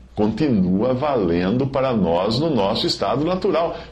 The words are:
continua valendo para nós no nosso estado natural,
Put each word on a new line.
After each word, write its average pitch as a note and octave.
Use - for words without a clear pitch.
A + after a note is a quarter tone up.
continua A2
valendo B2
para C3
nós F#2+
no D#3+
nosso G#2+
estado B2
natural, E3+